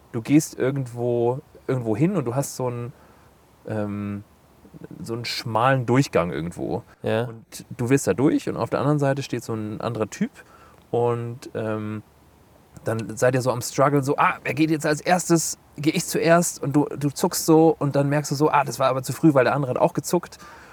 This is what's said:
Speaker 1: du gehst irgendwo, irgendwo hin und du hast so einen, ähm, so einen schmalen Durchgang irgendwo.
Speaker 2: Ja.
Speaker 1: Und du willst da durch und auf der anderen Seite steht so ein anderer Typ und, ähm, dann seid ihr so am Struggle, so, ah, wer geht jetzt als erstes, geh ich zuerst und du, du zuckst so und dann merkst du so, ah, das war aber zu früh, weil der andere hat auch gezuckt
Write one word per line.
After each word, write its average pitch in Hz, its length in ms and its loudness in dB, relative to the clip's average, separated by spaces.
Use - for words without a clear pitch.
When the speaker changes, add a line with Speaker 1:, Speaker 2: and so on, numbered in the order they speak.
Speaker 1:
du 120 80 -4
gehst 143 380 2
irgendwo, 120 840 -2
irgendwo 117 300 -2
hin 170 200 0
und 135 100 -2
du 117 80 -4
hast 139 220 -4
so 131 100 -4
einen, 120 260 -6
ähm, 101 560 -6
so 117 120 -8
einen 120 100 -8
schmalen 120 600 0
Durchgang 123 440 2
irgendwo. - 520 -6
Speaker 2:
Ja. 110 220 0
Speaker 1:
Und 113 400 -14
du 120 100 -2
willst 135 180 2
da 95 60 2
durch 147 360 2
und - 100 -6
auf 117 100 -2
der - 120 -2
anderen 147 180 2
Seite 139 240 0
steht 120 200 -6
so 120 120 -6
ein 107 260 -6
anderer 110 300 -4
Typ - 200 -4
und, 120 640 -2
ähm, 107 480 -6
dann 110 320 -4
seid 127 180 4
ihr 127 80 0
so 127 80 0
am 120 100 -2
Struggle, 139 420 2
so, 139 140 0
ah, 175 260 2
wer - 120 -6
geht 156 160 2
jetzt 160 160 -2
als 151 160 0
erstes, 170 560 0
geh 151 140 0
ich 175 160 -4
zuerst 170 560 2
und 139 120 -2
du, 147 120 4
du 139 240 -4
zuckst - 340 -2
so 160 340 6
und 143 160 -2
dann 139 140 2
merkst 143 220 -2
du 147 40 -2
so, 143 160 2
ah, 139 140 4
das 127 140 -8
war 131 100 2
aber 131 140 -2
zu 135 100 -6
früh, 151 220 4
weil 131 100 6
der 113 100 4
andere 139 180 -2
hat - 60 -2
auch - 140 4
gezuckt - 460 -2